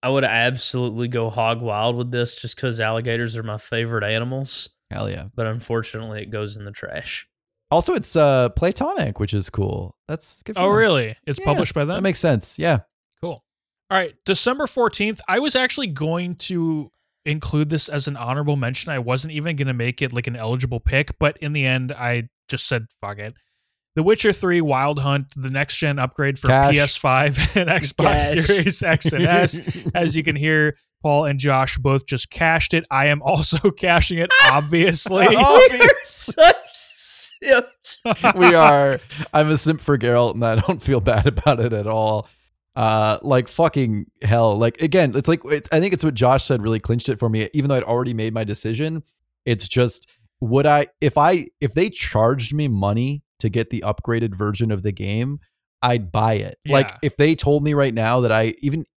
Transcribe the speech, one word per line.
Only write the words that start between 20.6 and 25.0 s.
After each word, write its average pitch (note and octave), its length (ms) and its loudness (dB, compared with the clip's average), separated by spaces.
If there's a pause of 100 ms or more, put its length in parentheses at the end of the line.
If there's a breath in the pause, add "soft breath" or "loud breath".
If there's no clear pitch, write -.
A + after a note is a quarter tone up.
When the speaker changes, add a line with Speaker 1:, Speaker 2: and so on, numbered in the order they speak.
Speaker 3:
pick, - 380 -2
but D3 220 0
in D3 140 -6
the C#3+ 120 -2
end, B2+ 260 -2
I A#2+ 380 -4 (180)
just - 200 -8
said, A#2 180 -4 (160)
"Fuck G#2 160 -10
it." G#2+ 160 -12 (640)
The D#3+ 80 0
Witcher G#3+ 280 2
three F3 300 0
Wild C#3+ 380 0
Hunt, C#3 360 -2